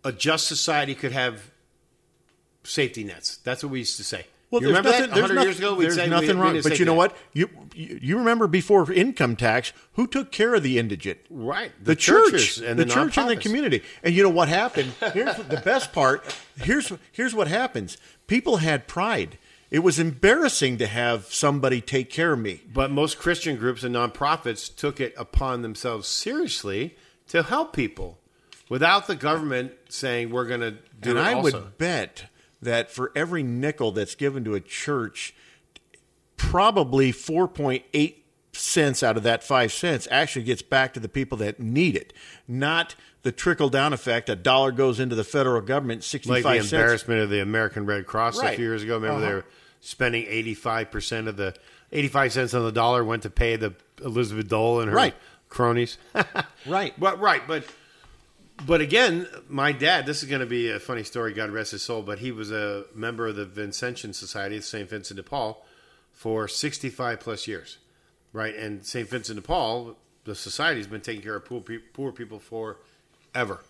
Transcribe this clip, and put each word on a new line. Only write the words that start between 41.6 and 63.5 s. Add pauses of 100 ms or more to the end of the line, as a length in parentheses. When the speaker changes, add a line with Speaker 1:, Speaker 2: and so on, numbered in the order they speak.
Speaker 2:
need
it, (360)
not (260)
the
trickle-down
effect.
A
dollar
goes
into
the
federal
government,
sixty-five
Speaker 1:
Like
the
Speaker 2:
cents.
Speaker 1:
embarrassment
of
the
American
Red
Cross
a
Speaker 2:
Right.
Speaker 1:
few
years
ago.
Remember,
they
Speaker 2:
Uh-huh.
Speaker 1:
were (360)
spending
eighty-five
percent
of
the, (380)
eighty-five
cents
on
the
dollar
went
to
pay
the (300)
Elizabeth
Dole
and
her
Speaker 2:
Right. (340)
Speaker 1:
cronies. (180)
<laughs> (400)
Speaker 2:
Right.
Speaker 1:
But,
right,
but, (1040)
but
again, (220)
my
dad,
this
is
gonna
be
a
funny
story,
God
rest
his
soul,
but
he
was
a (100)
member
of
the
Vincentian